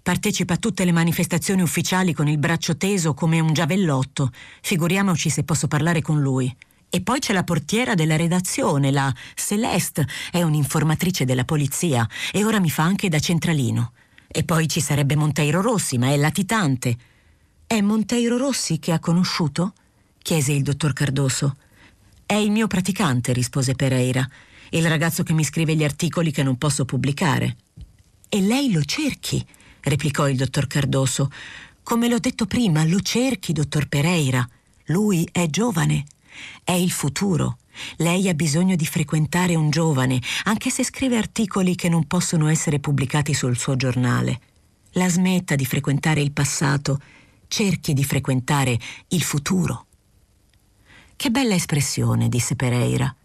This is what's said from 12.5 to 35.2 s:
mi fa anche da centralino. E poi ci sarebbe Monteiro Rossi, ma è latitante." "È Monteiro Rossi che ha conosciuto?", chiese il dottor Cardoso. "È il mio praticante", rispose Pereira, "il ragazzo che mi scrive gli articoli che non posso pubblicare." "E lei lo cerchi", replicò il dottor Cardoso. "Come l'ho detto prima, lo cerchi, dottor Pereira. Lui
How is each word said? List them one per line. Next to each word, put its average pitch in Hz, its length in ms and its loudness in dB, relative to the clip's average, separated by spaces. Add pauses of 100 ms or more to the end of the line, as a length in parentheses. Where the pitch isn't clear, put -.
mi 170 100 2
fa 151 140 0
anche 190 260 0
da 156 100 2
centralino. 139 720 0 (360)
E 160 160 -4
poi 160 260 0
ci 175 100 -2
sarebbe 147 360 2
Monteiro 151 460 2
Rossi, 196 360 0
ma 127 140 2
è 147 60 2
latitante." 147 800 0 (720)
"È 220 140 2
Monteiro 226 560 2
Rossi 247 420 -2
che 170 140 -2
ha 160 60 0
conosciuto?", 170 760 0 (480)
chiese 151 320 0
il 139 100 2
dottor 143 300 -2
Cardoso. 139 600 0 (720)
"È 202 100 -2
il 208 160 2
mio 220 160 2
praticante", 160 680 0
rispose 127 400 0
Pereira, 127 540 0 (420)
"il 165 180 0
ragazzo 165 360 0
che 165 100 0
mi 156 100 2
scrive 160 320 0
gli 156 80 2
articoli 151 480 -2
che 143 120 -2
non 131 140 0
posso 143 280 0
pubblicare." 127 720 -2 (720)
"E 208 100 0
lei 240 320 2
lo 151 120 2
cerchi", 190 600 -4 (380)
replicò 143 480 0
il 135 80 0
dottor 131 300 0
Cardoso. 135 640 0 (500)
"Come 233 260 0
l'ho 240 120 2
detto 233 260 -2
prima, 180 400 2
lo 180 140 2
cerchi, 240 520 -2
dottor 143 360 -2
Pereira. 143 600 0 (380)
Lui 175 460 2